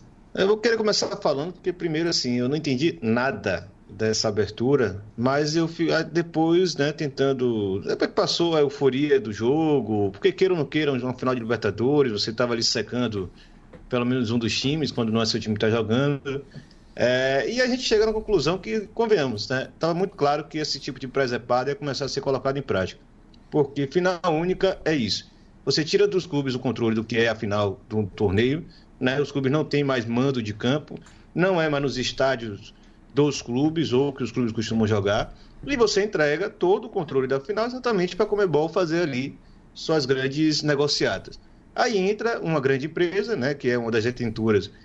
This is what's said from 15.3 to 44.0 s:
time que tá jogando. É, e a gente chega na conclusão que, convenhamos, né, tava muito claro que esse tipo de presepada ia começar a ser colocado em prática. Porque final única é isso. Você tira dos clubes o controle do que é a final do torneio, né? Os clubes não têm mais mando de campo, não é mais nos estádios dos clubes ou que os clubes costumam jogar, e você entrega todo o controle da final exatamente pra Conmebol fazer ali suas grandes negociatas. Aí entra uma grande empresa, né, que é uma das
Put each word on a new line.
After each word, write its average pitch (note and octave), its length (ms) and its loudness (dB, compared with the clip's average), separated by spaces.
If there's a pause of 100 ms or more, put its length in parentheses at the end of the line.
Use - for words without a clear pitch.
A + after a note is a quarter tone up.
time G#2+ 140 -4
que - 60 -4
tá A2 100 2
jogando. C3+ 720 0 (500)
É, B2+ 560 2
e A#3+ 120 0
a B3+ 40 2
gente B3+ 160 0
chega A3 220 4
na A3 80 2
conclusão F#3+ 460 0
que, A3 220 -4 (120)
convenhamos, D#3 560 0
né, C3 200 -2 (100)
tava E3 160 0
muito F#3 200 -2
claro C#3+ 300 0
que D#3 140 -10
esse D3 200 -4
tipo C3+ 220 -10
de C3 80 -8
presepada B2 640 0
ia C#3 40 -2
começar C#3 300 -6
a B2+ 40 -4
ser C#3 120 -6
colocado C3+ 380 -2
em C#3 40 -4
prática. F#2+ 380 -2 (500)
Porque C#3 360 0
final F3+ 340 0 (100)
única F3+ 540 0
é D#3+ 100 2
isso. A2 380 -4 (320)
Você C#3+ 180 2
tira G3 240 4
dos F3+ 200 0
clubes C3+ 280 -2
o B2+ 40 -4
controle A2+ 360 0
do A2 80 0
que A2+ 140 -4
é A#2 120 4
a A2 60 0
final G#2 540 -2
do G#2+ 160 -2
torneio, A2 600 0 (340)
né? C3 200 0
Os C#3 100 -4
clubes C3+ 200 0
não D3+ 140 2
têm C#3+ 200 0
mais B2+ 200 0
mando B2 380 0
de G#2+ 100 -4
campo, B2+ 460 -2 (360)
não F3+ 260 2
é D#3+ 80 0
mais C#3+ 140 0
nos A#2+ 140 -2
estádios A#2 800 -2 (400)
dos C#3+ 260 2
clubes C#3 520 0
ou C3+ 200 2
que C3 120 -6
os A2 80 -6
clubes A#2+ 200 0
costumam A2 340 0
jogar, G#2 460 2 (320)
e C#4+ 120 -2
você G#3 280 4
entrega E3 460 0
todo G#3 360 2
o - 40 -14
controle C3+ 360 0
da C3+ 140 0
final G#3+ 260 -4
exatamente A#3+ 500 -2
pra G#3+ 100 2
Conmebol F3+ 420 2
fazer E3+ 340 0
ali C3+ 360 -4 (340)
suas D#3+ 320 0
grandes C#3 580 0
negociatas. C#3+ 800 0 (360)
Aí A#3+ 200 2
entra G#3 440 0
uma E3 180 0
grande C3 280 0
empresa, F3 500 -2
né, C3+ 180 0
que C3 160 -2
é B2 80 2
uma A#2 140 -2
das A2+ 100 2